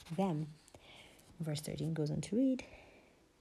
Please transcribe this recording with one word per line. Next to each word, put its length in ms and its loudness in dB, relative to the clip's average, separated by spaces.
them. 300 2
Verse 220 -2
thirteen 320 -2
goes 180 2
on 100 0
to 140 -2
read, 280 4